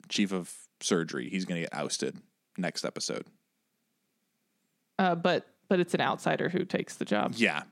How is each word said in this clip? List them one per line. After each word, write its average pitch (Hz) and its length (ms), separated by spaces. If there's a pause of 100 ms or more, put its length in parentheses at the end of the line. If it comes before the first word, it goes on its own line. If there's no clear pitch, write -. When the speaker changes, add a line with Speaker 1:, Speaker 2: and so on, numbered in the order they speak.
Speaker 1:
chief 101 240
of 90 200 (280)
surgery. - 480
He's 95 160
gonna 90 160
get - 140
ousted - 440 (380)
next 87 280
episode. - 420 (1700)
Speaker 2:
Uh, 185 160
but, 170 320 (220)
but 185 120
it's 175 140
an 180 60
outsider - 500
who 185 140
takes - 320
the - 80
job. - 320
Speaker 1:
Yeah, 92 360